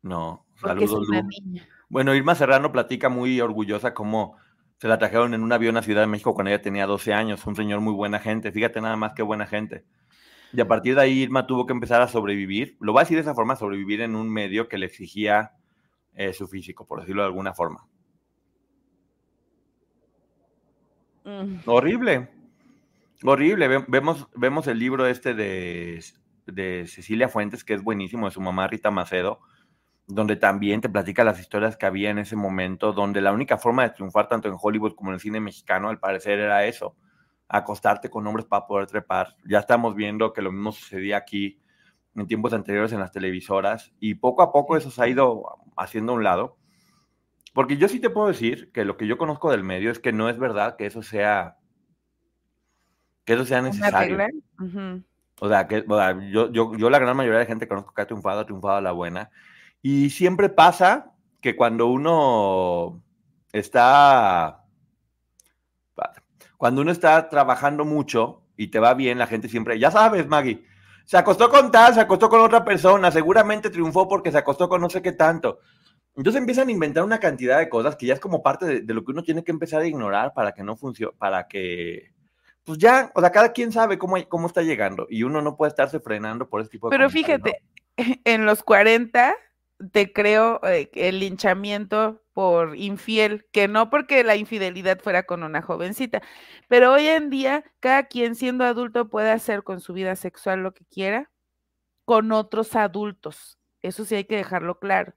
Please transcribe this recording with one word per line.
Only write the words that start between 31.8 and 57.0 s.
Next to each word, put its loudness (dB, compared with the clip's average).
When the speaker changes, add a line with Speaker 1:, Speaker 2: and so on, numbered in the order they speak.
Speaker 1:
había -2
en -4
ese -8
momento, -4
donde -2
la 2
única -2
forma 0
de 0
triunfar -2
tanto -4
en -8
Hollywood -2
como -10
en -6
el -10
cine -8
mexicano, -4
al -8
parecer, -4
era 0
eso, -10
acostarte -2
con -8
hombres -6
para -2
poder -4
trepar. -6
Ya 2
estamos 2
viendo -4
que -8
lo -6
mismo -8
sucedía -8
aquí -8
en -10
tiempos -4
anteriores -4
en -8
las -10
televisoras, -6
y -4
poco 2
a 4
poco 0
eso -4
se -4
ha 2
ido 0
haciendo -6
a -2
un -4
lado, -2
porque 0
yo 2
sí -4
te -2
puedo 0
decir -4
que -4
lo -6
que -6
yo -2
conozco -4
del 0
medio -4
es -8
que -4
no -2
es -6
verdad -4
que -8
eso -12
sea -2
que 2
eso 0
sea 0
Speaker 2:
¿Un 0
Speaker 1:
necesario. 0
Speaker 2:
arreglar? 0
Ujú. -10
Speaker 1:
O -4
sea, 2
que, -4
o 0
sea, 0
yo, 0
yo, -2
yo 2
la 6
gran 2